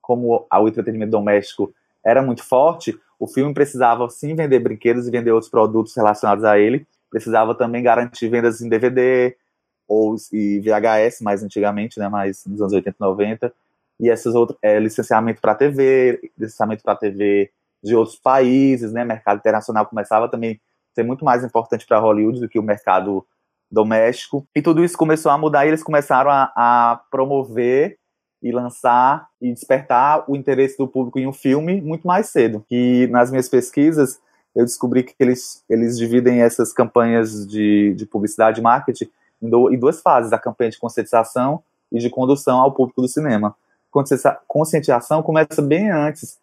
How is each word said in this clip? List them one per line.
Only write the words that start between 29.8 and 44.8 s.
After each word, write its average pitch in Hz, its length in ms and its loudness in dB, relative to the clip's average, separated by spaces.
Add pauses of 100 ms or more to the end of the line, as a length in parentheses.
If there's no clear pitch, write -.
o 139 80 -2
interesse 135 400 0
do 135 100 -2
público 131 320 -6
em 131 80 -4
um 139 60 -6
filme 156 480 -2
muito 160 260 -8
mais 190 200 0
cedo. 113 440 0
E 123 400 2
nas 123 200 2
minhas 131 180 -2
pesquisas, 143 720 0 (340)
eu 117 120 2
descobri 123 360 -2
que 127 160 -8
eles, 127 480 -2
eles 117 300 0
dividem 120 460 2
essas 117 280 2
campanhas 113 760 0
de, 104 480 2
de 104 100 -10
publicidade 110 560 0
e - 20 -6
marketing 120 460 0 (320)
em 113 80 -8
do-, 120 240 4
em 127 60 0
duas 131 240 0
fases: 123 280 2
a 113 80 0
campanha 117 320 -4
de - 80 -18
conscientização 120 840 -2 (280)
e 117 80 -4
de 120 120 -2
condução 131 500 0
ao 135 100 4
público 127 300 -2
do 127 80 -2
cinema. 110 480 -2 (340)
Conscientia-, 139 560 0
conscientização 151 760 0